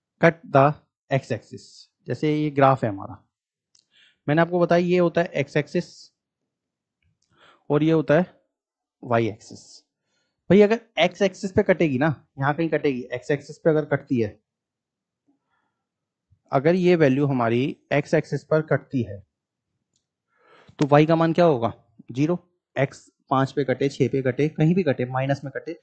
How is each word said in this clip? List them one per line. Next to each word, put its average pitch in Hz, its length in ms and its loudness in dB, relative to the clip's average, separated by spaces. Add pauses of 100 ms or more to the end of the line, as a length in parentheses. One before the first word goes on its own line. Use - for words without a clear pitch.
(200)
cut 165 300 2
the 139 160 4 (440)
x 135 220 -4
axis?" - 380 -12 (380)
जैसे 151 260 -2
ये 151 180 -2
ग्राफ 135 320 2
है 113 60 -4
हमारा, 98 320 -14 (1040)
मैंने 151 160 2
आपको 175 180 0
बताया 175 240 2
ये 180 140 0
होता 170 220 0
है 170 160 -4
एक्स 143 200 -4
एक्सिस 170 380 -4 (1800)
और 147 120 2
ये 160 100 2
होता 147 220 2
है 180 120 2 (760)
वाई 117 260 -2
एक्सिस। - 360 -16 (840)
भाई 190 120 6
अगर 220 180 2 (180)
एक्स 180 240 -2
एक्सिस 190 300 -4
पे 214 120 0
कटेगी 160 340 0
ना, 151 160 0 (240)
यहाँ 143 160 -2
कहीं 165 140 -4
कटेगी, 147 320 -2 (140)
एक्स 120 160 -10
एक्सिस 147 280 -6
पे 170 120 0
अगर 151 160 0
कटती 139 340 -4
है, 107 80 -2 (2250)
अगर 143 220 2
ये 180 220 2
वैल्यू 143 300 2
हमारी 120 380 0 (280)
एक्स 143 220 0
एक्सिस 151 300 -4
पर 156 200 0
कटती 139 380 -4
है 101 160 -10 (1600)
तो 151 80 2
वाई 143 200 4
का 165 100 2
मान 165 160 0
क्या 175 120 2
होगा? 117 280 0 (400)
ज़ीरो। 151 260 -2 (380)
एक्स 135 220 -2 (320)
पाँच 135 220 0
पे 143 120 -4
कटे, 131 240 -2
छः 135 200 -2
पे 135 140 -2
कटे, 131 260 -2
कहीं 156 260 0
भी 190 80 2
कटे, 131 240 -2
माइनस 135 380 -4
में 139 100 -12
कटे, 151 180 -10 (100)